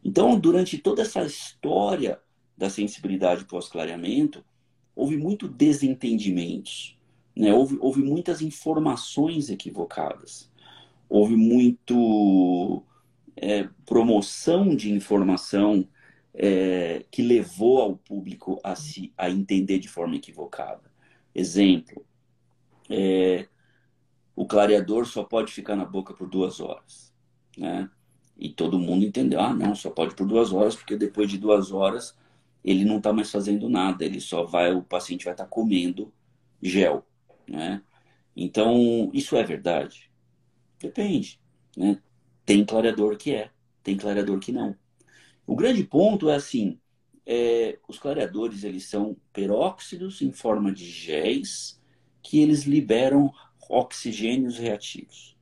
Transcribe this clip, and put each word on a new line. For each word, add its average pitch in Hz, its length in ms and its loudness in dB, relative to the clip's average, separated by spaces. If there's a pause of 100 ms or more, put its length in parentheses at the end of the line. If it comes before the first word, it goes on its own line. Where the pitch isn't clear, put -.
Então, 208 340 4
durante 175 400 2
toda 202 260 0
essa 202 200 -4
história 165 960 -4 (380)
da 98 120 -2
sensibilidade 95 760 -2
pós-clareamento, 87 960 -4 (520)
houve 143 200 -2
muito 180 320 -4
desentendimentos, 120 1500 -2 (360)
né? 107 180 4
Houve, 135 260 4
houve 135 240 0
muitas 156 380 -2
informações 156 1080 -2
equivocadas. - 1000 -10 (560)
Houve 104 300 4
muito, 107 1500 4 (520)
é, 101 340 -4 (160)
promoção 117 920 2
de 107 160 -2
informação, 98 960 2 (460)
é, 92 800 0
que - 100 -4
levou 117 600 4
ao 98 160 0
público 95 680 -10
a 98 100 -6
se, 85 440 -14
a 92 120 -4
entender 98 500 0
de - 100 -14
forma 85 260 -6
equivocada. - 760 -12 (460)
Exemplo: 90 680 2 (840)
é, 92 580 2 (840)
o 110 120 -6
clareador 104 600 4
só 110 200 -8
pode 113 260 -2
ficar - 240 -8
na 98 80 -4
boca 95 300 -8
por - 160 -12
duas 92 320 -2
horas, - 520 -16 (440)
né? 90 320 -8 (480)
E - 100 -12
todo 85 320 -2
mundo 87 260 0
entendeu, 85 360 0
"Ah, 113 120 0
não, 101 220 0
só - 140 -10
pode - 260 -4
por 98 100 -4
duas 107 280 2
horas, 107 200 2
porque - 220 -10
depois 104 340 -2
de 101 80 -6
duas 101 360 2
horas 98 440 -2 (460)
ele 95 220 4
não 107 160 2
tá 104 100 2
mais 107 180 0
fazendo 104 380 -2
nada, 92 380 0
ele - 160 -6
só 85 240 -4
vai, 87 280 2
o 92 80 -2
paciente 90 440 -8
vai 90 100 -6
tá 95 100 -12
comendo 95 680 -2 (480)
gel", 92 440 0 (400)
né? 82 380 -8 (500)
Então, 117 800 2
isso 139 220 -2
é 113 80 4
verdade? 92 640 -4 (720)
Depende, 202 600 -6 (340)
né? - 260 0 (440)
Tem 101 180 6
clareador 107 540 0
que - 140 -6
é, 107 200 -6 (320)
tem 98 140 -2
clareador 101 420 -2
que 123 140 -8
não. 101 220 -6 (720)
O - 100 -2
grande 208 280 2
ponto 190 460 2
é 147 60 4
assim: 110 440 -4 (460)
é, 117 520 0 (100)
os - 120 -18
clareadores, 107 640 -6
eles 95 220 -10
são 104 320 -6 (160)
peróxidos 175 880 -4
em 135 100 -2
forma 104 400 -2
de 92 140 -10
géis 82 920 -4 (420)
que - 180 0
eles 151 240 4
liberam 139 680 4 (340)
oxigênios 120 880 -2
reativos. - 840 -10